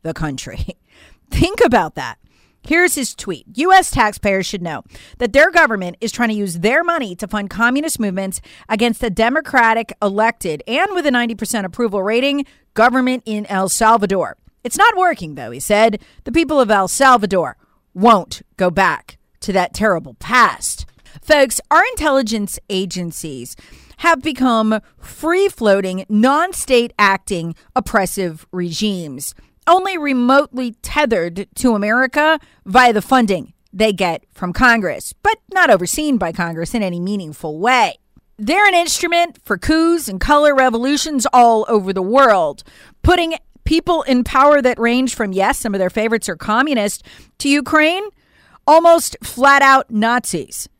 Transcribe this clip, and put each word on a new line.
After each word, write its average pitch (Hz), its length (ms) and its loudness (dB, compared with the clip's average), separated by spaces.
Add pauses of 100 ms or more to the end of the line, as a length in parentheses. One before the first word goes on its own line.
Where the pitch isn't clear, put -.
the 160 120 -8
country. - 640 -10 (200)
<laughs> - 320 -20
Think 381 320 -6
about 233 340 0
that. 127 200 -10 (500)
Here's 349 280 0
his 269 200 -8
tweet. - 300 -12 (120)
"U 359 180 2
S 381 160 4
taxpayers 202 560 -2
should 180 160 -8
know 156 220 -10 (340)
that 240 160 -4
their 311 160 6
government 220 500 0
is 220 100 -6
trying 233 200 -2
to 214 40 -2
use 190 260 -6
their 247 220 2
money 302 340 -4
to 196 120 -10
fund 202 220 -6
communist 254 500 -2
movements 196 400 -6 (300)
against 226 320 -2
the 233 80 -2
democratic 226 920 0
elected 202 680 -2
and 349 280 -2
with 339 100 -2
a 294 60 2
ninety 240 240 -2
percent 202 320 -6
approval 202 360 -4
rating 269 440 -2 (260)
government 254 540 0
in 208 200 -6
El 190 220 -2
Salvador. 196 680 0 (240)
It's 247 160 -8
not 440 180 4
working, 285 380 -2
though," 123 160 -12
he 123 100 -14
said. 214 400 2 (240)
"The 240 80 -10
people 311 260 0
of 226 120 2
El 196 180 2
Salvador 202 680 2 (340)
won't 208 480 2 (160)
go 180 140 2
back 170 480 -2 (220)
to 202 120 -8
that 180 220 0
terrible 165 400 -2
past." - 720 0 (340)
Folks, 277 400 2 (100)
our 339 220 4
intelligence 254 680 -2 (120)
agencies 175 840 -8 (420)
have 330 220 0
become 233 600 0 (180)
free-floating, 202 1080 -2
non-state 254 920 0
acting, 190 560 -2 (220)
oppressive 185 720 -4
regimes, 175 840 -6 (320)
only 370 280 2
remotely 262 760 0 (100)
tethered 196 720 -2
to 233 220 0
America 262 640 0 (260)
via 240 260 6
the 208 80 2
funding 202 540 0 (180)
they 214 200 0
get 170 400 -4
from 180 200 -8
Congress, 226 680 0
but 440 160 0 (140)
not 349 180 2
overseen 233 480 0
by 170 140 -4
Congress 170 420 -6
in 226 80 -2
any 175 160 -4
meaningful 170 640 -8
way. 240 340 2 (420)
They're 330 300 0
an 381 80 2
instrument 339 680 -2
for - 140 -4
coups 320 520 0
and 190 120 -8
color 294 360 4
revolutions 262 760 0
all 233 360 6
over 196 240 0
the 185 100 -2
world, 202 600 2 (380)
putting 339 340 2 (280)
people 330 380 0
in 254 220 0
power 285 360 4
that 247 180 0
range 240 360 0
from, 202 180 -4
yes, 190 280 0
some 214 120 -6
of 196 60 -4
their 185 100 0
favorites 220 400 -2
are 170 80 -8
communist, 220 680 -2 (340)
to 285 100 -4
Ukraine, 302 540 0 (640)
almost 330 560 4
flat 277 400 4
out 269 260 4
Nazis. 220 800 -4 (120)